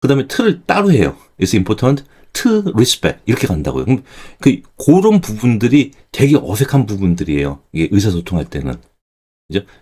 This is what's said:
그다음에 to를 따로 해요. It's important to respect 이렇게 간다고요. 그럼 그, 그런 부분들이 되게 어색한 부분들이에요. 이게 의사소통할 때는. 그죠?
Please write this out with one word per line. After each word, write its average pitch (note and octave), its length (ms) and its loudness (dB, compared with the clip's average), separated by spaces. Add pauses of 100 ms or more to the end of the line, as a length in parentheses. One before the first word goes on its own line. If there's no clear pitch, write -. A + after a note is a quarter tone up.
그다음에 C3+ 260 0
to를 - 380 -2
따로 G3 280 2
해요. F2+ 240 2 (220)
It's F#2+ 160 -2
important A#2+ 500 0 (280)
to G#3+ 420 0
respect - 520 0
이렇게 - 200 -4
간다고요. C#2+ 380 -4
그럼 B2+ 180 0 (380)
그, - 220 2 (140)
그런 F#3+ 440 4
부분들이 A#2+ 720 0 (200)
되게 C#3 280 2
어색한 B2 460 0
부분들이에요. D#2+ 760 -2 (100)
이게 D#2 180 -2
의사소통할 F2+ 560 -2
때는. C2+ 280 -8 (760)
그죠? F#2+ 160 -4 (180)